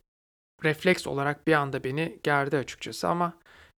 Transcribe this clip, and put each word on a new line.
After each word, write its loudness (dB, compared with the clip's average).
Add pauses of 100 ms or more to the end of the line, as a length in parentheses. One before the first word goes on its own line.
(640)
refleks 2
olarak -2
bir 6
anda 0
beni -4
gerdi 2
açıkçası -4
ama 0 (400)